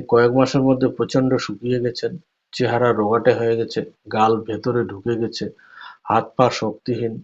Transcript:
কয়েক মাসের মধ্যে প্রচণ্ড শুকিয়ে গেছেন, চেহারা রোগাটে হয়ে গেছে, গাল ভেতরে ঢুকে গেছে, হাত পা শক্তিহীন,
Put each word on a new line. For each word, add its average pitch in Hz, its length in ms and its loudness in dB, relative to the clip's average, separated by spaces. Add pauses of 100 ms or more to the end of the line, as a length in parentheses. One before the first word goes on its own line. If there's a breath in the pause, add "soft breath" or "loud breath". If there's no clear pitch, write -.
কয়েক 120 240 6
মাসের 131 300 2
মধ্যে 131 260 2
প্রচণ্ড 131 500 -2
শুকিয়ে 123 420 -4
গেছেন, 117 320 -4 (420)
চেহারা 120 400 2
রোগাটে 107 400 2
হয়ে 113 240 0
গেছে, 113 220 -4 (340)
গাল 110 180 4 (100)
ভেতরে 120 440 -2
ঢুকে 98 300 -6
গেছে, 110 300 -4 (580 loud breath)
হাত 113 220 0 (120)
পা 127 140 6
শক্তিহীন, 113 600 -4 (100)